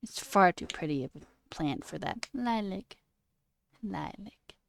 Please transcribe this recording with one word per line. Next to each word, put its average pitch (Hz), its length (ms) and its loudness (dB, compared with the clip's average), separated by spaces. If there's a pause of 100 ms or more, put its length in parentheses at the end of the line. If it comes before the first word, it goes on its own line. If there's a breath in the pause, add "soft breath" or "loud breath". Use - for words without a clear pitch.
It's - 180 -10
far 190 320 8
too - 160 -2
pretty 147 360 -2
of 139 120 -6
a - 40 -16 (300)
plant - 340 -2
for - 160 -10
that. - 340 -4
Lilac. 220 640 -2 (880)
Lilac. 190 720 -8 (140)